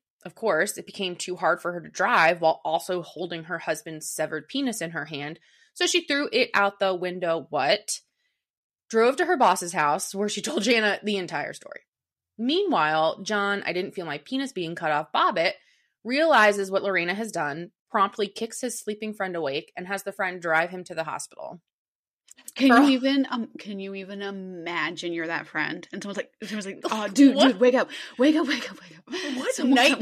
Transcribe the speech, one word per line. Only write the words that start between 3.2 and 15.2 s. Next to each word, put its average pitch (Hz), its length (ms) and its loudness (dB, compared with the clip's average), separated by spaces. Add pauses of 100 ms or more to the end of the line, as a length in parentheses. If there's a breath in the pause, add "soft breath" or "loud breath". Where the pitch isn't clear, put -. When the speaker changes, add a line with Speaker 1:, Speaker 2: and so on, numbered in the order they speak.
Speaker 1:
her 165 160 -8
husband's 160 500 -6
severed 156 380 -6
penis 262 340 -4
in 196 100 -6
her 156 140 -6
hand. 151 340 -10 (340 soft breath)
So 359 120 -2
she 339 200 0
threw 285 260 -2
it 247 220 2
out 202 260 2
the 190 160 2
window, 175 540 -4
what? 147 500 0 (920)
Drove 233 280 4
to 359 80 2
her 349 100 2
boss's 185 380 2
house 160 420 0
where 208 140 -2
she 208 120 -6
told 226 220 -2
Jana 214 400 2
the 202 140 -2
entire 160 340 -6
story. - 300 -18 (560)
Meanwhile, 196 880 2
John, 202 420 -2
"I 170 80 -2
didn't 180 200 -4
feel 175 120 -8
my 147 140 -6
penis 269 340 -8
being 170 220 -6
cut 160 160 -2
off," 151 220 -2
Bobbitt, 190 400 2 (520 soft breath)